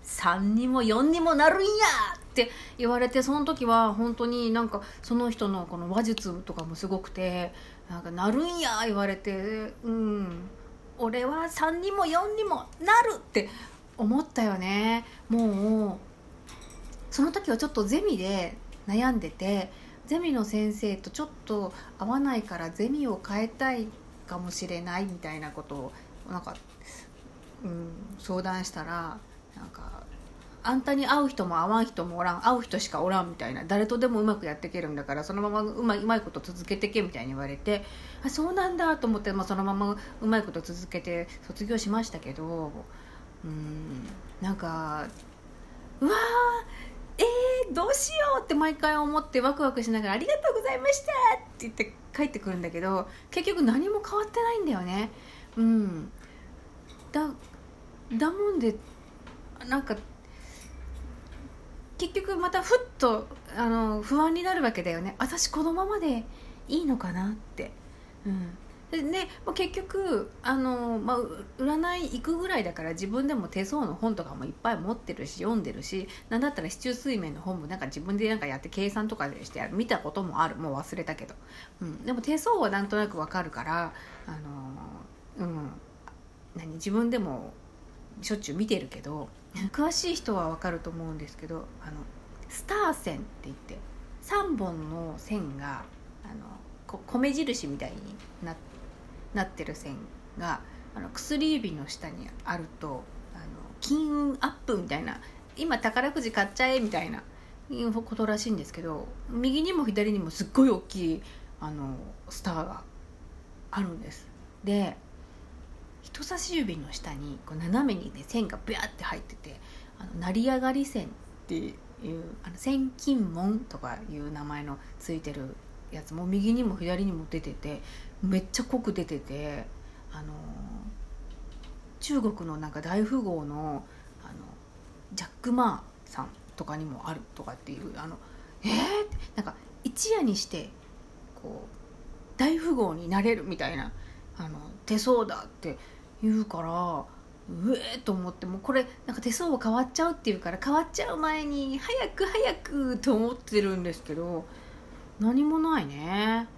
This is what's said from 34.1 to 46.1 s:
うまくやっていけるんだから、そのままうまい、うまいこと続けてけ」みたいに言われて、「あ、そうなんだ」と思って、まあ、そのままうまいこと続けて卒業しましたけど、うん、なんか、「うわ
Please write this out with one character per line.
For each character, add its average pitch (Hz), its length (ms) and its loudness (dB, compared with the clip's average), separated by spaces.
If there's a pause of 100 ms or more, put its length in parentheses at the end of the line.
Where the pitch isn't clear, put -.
う 214 40 6
ま 214 100 6
く 208 100 -4
や 151 100 -2
っ - 20 -8
て 175 120 -8
い - 20 -6
け 175 120 -4
る 156 60 -4
ん 147 80 -4
だ 143 80 -4
か 139 100 -2
ら、 151 100 -2
そ 202 80 -6
の 202 80 -2
ま 208 80 0
ま 208 140 2
う 214 200 -2
ま 226 120 4
い、 202 40 0
う 202 80 0
ま 226 100 6
い 214 40 4
こ 196 100 -8
と 147 100 -6
続 180 240 -10
け 196 120 0
て 202 120 0
け」 208 140 2
み 180 80 0
た 120 100 -8
い - 20 -6
に 127 60 -4
言 135 80 -4
わ 139 100 -4
れ 139 100 -6
て、 208 280 0 (400)
「あ、 277 40 0
そ 311 220 0
う - 20 0
な 370 160 4
ん 359 80 0
だ」 320 220 4
と 247 80 0
思 220 120 4
っ - 20 -2
て、 208 120 0
ま 190 120 0
あ、 - 20 -4
そ 202 80 0
の 190 100 2
ま 196 80 2
ま 202 240 2 (240)
う 214 60 0
ま 220 120 6
い 208 40 4
こ 196 100 -6
と 165 80 -4
続 175 280 -8
け 175 120 -4
て 175 280 -4 (180)
卒 208 180 -6
業 220 140 2
し 208 100 0
ま 220 160 2
し 220 60 -8
た 170 80 -8
け 135 160 -8
ど、 160 380 -4 (720)
う 165 40 -6
ん、 156 580 -6 (360)
な 190 100 0
ん 196 40 0
か、 160 500 -4 (960)
「う 269 60 4
わ 359 60 8 (1040)